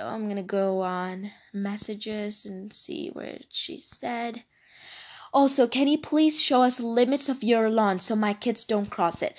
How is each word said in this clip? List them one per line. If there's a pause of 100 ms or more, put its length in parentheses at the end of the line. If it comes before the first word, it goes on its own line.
I'm
gonna
go
on (200)
messages
and
see
what
she
said. (920)
"Also,
can
you
please
show
us
limits
of
your
lawn
so
my
kids
don't
cross
it?"